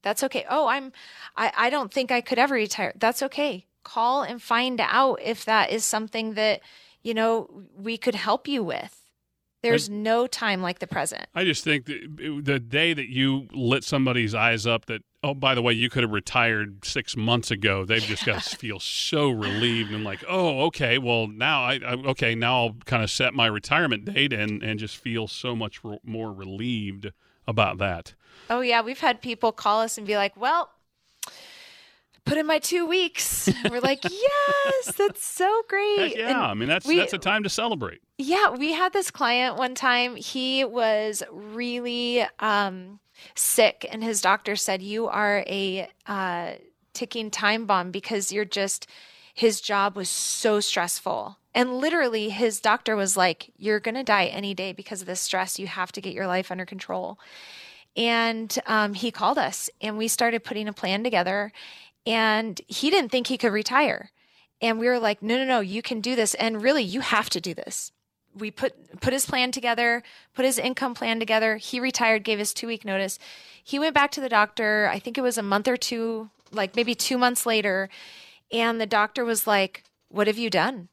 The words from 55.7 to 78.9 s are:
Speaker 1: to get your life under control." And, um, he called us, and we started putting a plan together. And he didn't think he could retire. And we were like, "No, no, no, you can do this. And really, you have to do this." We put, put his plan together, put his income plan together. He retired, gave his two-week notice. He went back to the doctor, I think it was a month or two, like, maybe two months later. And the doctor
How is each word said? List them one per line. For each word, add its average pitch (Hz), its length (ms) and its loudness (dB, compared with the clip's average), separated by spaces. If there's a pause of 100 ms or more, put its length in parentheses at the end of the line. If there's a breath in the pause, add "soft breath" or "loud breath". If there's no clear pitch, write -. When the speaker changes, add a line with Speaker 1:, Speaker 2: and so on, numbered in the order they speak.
Speaker 1:
to 202 80 -8
get 185 120 -8
your 190 140 -4
life 185 240 -2
under 185 140 -8
control." 185 520 -8 (800 loud breath)
And, 226 640 0 (100)
um, 208 260 2
he 214 180 -4
called 220 260 2
us, - 320 -2 (120)
and 214 160 -6
we 226 100 -2
started 233 360 2
putting 214 240 -6
a 208 60 -6
plan 196 300 -2
together. 202 480 0 (540 loud breath)
And 220 600 2
he 277 220 0
didn't 320 220 2
think 247 160 0
he 262 100 -2
could 233 140 2
retire. 247 580 0 (520 soft breath)
And 226 180 0
we 233 80 2
were 247 120 4
like, 208 220 0
"No, 226 160 0
no, 262 80 0
no, 254 140 2
you 202 220 -4
can 226 200 -4
do 247 140 -2
this. 220 200 2
And 220 260 -2
really, 269 220 4
you 202 180 -2
have 220 300 2
to 170 100 -2
do 175 120 -6
this." - 380 -10 (420)
We 214 160 -8
put, - 520 -6
put 254 100 2
his 269 140 0
plan 254 260 0
together, 233 520 0 (300 loud breath)
put 254 120 0
his 262 120 2
income 254 360 -2
plan 226 260 -2
together. 220 380 2
He 247 240 -6
retired, 226 420 2
gave 214 160 0
his 208 140 -2
two-week 226 320 -6
notice. 190 340 -2 (420 loud breath)
He - 160 -4
went 302 160 2
back 285 180 6
to 294 100 -6
the 262 80 -4
doctor, 214 640 4
I 202 80 -2
think 240 180 -6
it 277 40 0
was 247 160 2
a 220 60 -2
month 202 240 2
or 247 80 4
two, 226 540 -4 (240)
like, 196 240 -2
maybe 233 180 0
two - 220 0
months 247 280 2
later. 202 440 0 (600 loud breath)
And 226 300 0
the 220 60 0
doctor 214 400 2